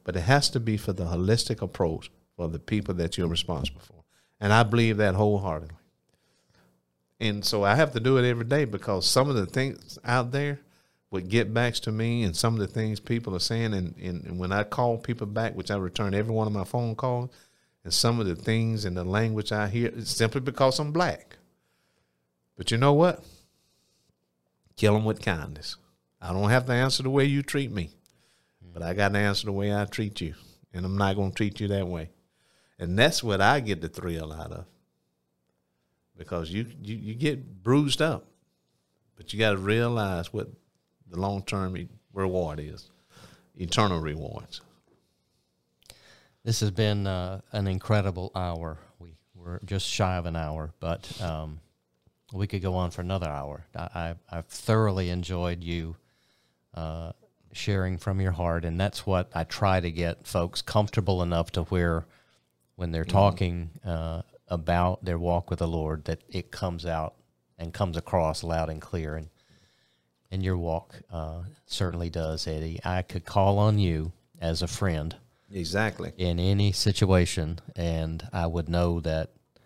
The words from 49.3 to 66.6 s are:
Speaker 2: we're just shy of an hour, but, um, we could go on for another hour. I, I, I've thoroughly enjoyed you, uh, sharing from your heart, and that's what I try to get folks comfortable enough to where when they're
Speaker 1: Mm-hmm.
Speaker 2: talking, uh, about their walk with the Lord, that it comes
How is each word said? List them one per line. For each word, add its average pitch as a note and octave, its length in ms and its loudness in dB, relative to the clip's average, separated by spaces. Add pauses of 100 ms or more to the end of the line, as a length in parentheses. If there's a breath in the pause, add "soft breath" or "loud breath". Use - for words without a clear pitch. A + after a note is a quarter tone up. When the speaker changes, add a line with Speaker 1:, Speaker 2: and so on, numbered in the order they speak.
Speaker 2:
we're F2 300 -10
just F#2+ 220 -2
shy F#2 280 2
of F2 100 -2
an E2 100 -4
hour, D#2 440 -4
but, E2+ 420 -6
um, D#2 380 -8 (720)
we G2 140 -2
could G2 140 -4
go F#2 140 0
on F2+ 160 0
for F2+ 100 -8
another F2 280 -2
hour. D2 360 -8 (100)
I, D#2+ 40 -10 (160)
I, E2 200 -6 (220)
I've E2 100 -10
thoroughly G2+ 640 0
enjoyed F2 540 -2
you, E2+ 320 -4 (800)
uh, E2 380 -8 (420)
sharing F#2 440 0
from G2 240 -2
your F#2 120 2
heart, E2+ 320 0
and E2+ 140 -2
that's - 260 -2
what F#2 280 2
I E2+ 120 -2
try F#2+ 340 2
to E2+ 120 -2
get E2+ 360 -2
folks F2 340 -2
comfortable G2 640 2
enough E2+ 300 0
to E2 100 0
where E2+ 420 2 (720 soft breath)
when E2+ 160 -6
they're E2 120 0
Speaker 1:
Mm-hmm. - 140 -6
Speaker 2:
talking, F2 520 4 (160)
uh, E2 360 -4 (280)
about F2 540 2
their E2+ 160 -2
walk E2+ 300 0
with F2 100 -2
the E2+ 80 0
Lord, D#2 380 -2
that E2 240 -4
it - 220 -8
comes F2 340 -6